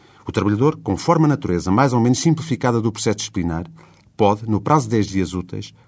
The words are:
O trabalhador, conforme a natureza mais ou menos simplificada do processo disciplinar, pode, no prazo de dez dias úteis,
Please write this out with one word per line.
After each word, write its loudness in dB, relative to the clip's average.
O -8
trabalhador, 0
conforme 0
a 4
natureza -2
mais 4
ou 2
menos 2
simplificada 0
do -2
processo -2
disciplinar, -4
pode, 2
no 0
prazo 2
de -2
dez 2
dias -4
úteis, -10